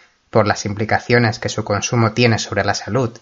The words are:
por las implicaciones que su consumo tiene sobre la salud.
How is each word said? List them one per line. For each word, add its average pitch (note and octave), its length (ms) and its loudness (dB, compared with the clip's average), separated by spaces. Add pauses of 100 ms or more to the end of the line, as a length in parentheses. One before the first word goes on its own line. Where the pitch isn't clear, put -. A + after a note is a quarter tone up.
(300)
por G#2+ 160 2
las - 180 -2
implicaciones G#2+ 760 0
que - 120 -6
su G#2+ 120 -4
consumo G#2+ 500 0
tiene A#2 260 2
sobre G2 260 -2
la G2+ 80 0
salud. A#2 380 -2 (120)